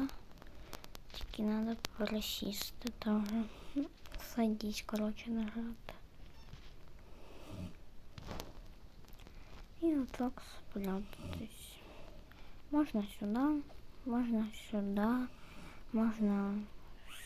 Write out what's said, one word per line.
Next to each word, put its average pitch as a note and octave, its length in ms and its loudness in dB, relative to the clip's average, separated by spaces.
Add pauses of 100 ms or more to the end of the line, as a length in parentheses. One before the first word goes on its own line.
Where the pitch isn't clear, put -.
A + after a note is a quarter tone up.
(1120)
Тільки - 320 -2
надо A3 320 4 (220)
присісти G#3+ 920 0 (100)
теж. G#3+ 240 6 (1120)
Садись, G#3+ 500 4
коротше, G#3+ 460 0
нажати. A3+ 640 -2 (4000)
І E4 140 6
отак B3 460 2 (160)
спрятатись. - 1200 -4 (920)
Можна D4 320 6 (160)
сюди, C4 420 6 (440)
можна A#3 420 6 (240)
сюди, G#3 560 4 (680)
можна G#3 680 6 (680)